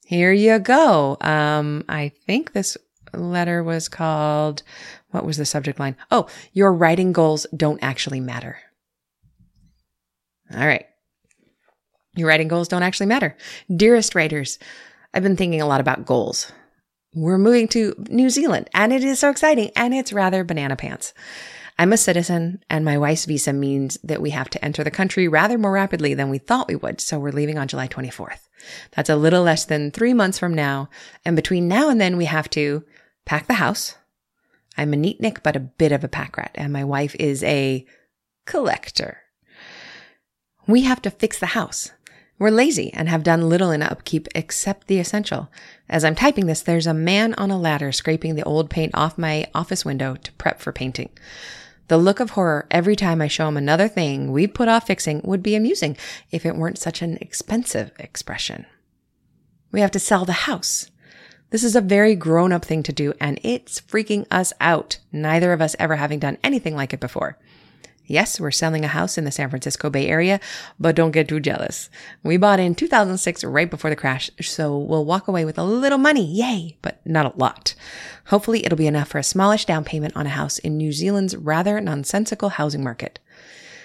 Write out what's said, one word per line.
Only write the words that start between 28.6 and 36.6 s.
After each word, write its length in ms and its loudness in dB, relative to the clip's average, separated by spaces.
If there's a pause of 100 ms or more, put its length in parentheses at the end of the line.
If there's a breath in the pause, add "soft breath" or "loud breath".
That's 180 -2
a 60 4
little 280 4
less 220 2
than 260 -2
three 220 2
months 260 2
from 160 -2
now, 340 -2 (340 loud breath)
and 120 0
between 320 0
now 220 4
and 120 4
then, 160 2
we 80 0
have 260 -2
to 320 -2 (420 soft breath)
pack 220 -2
the 60 0
house. 420 -2 (800)
I'm 180 -2
a 40 2
neatnik, 460 -2
but 120 0
a 40 -4
bit 320 0
of 120 0
a 60 -6
pack 280 -8
rat, 180 -10
and 180 -6